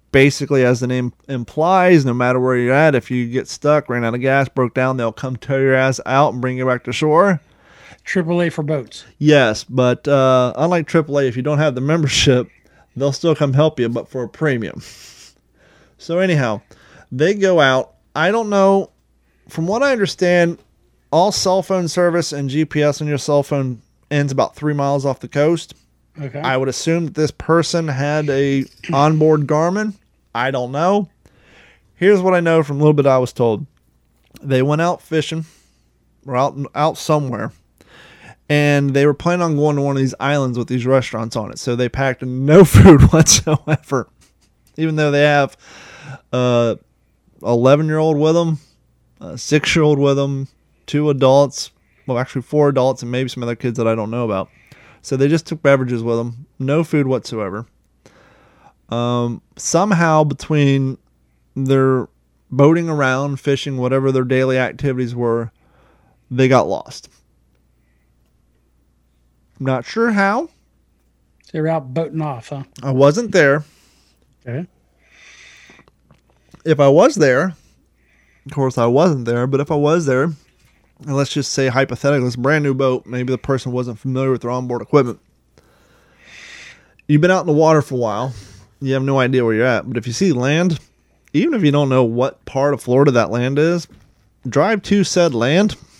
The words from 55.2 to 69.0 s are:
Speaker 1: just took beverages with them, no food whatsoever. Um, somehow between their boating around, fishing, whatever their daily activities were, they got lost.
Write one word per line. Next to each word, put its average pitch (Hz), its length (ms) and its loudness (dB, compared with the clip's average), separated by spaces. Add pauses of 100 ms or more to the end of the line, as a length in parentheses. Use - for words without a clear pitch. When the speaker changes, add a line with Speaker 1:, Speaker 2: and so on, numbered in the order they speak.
Speaker 1:
just 160 180 0
took 156 160 -10
beverages 127 400 0
with 117 160 -2
them, 117 280 -10 (120)
no 143 260 -2
food 147 220 -2
whatsoever. 110 600 -6 (1200)
Um, 120 540 -4 (140)
somehow 170 680 2
between 139 760 0 (580)
their 131 520 0 (420)
boating 160 380 2
around, 139 520 -2
fishing, 139 380 -4
whatever 135 340 0
their 131 120 0
daily 131 340 0
activities 127 560 -4
were, 117 360 -2 (800)
they 127 180 0
got 117 200 4
lost. - 400 -10 (2500)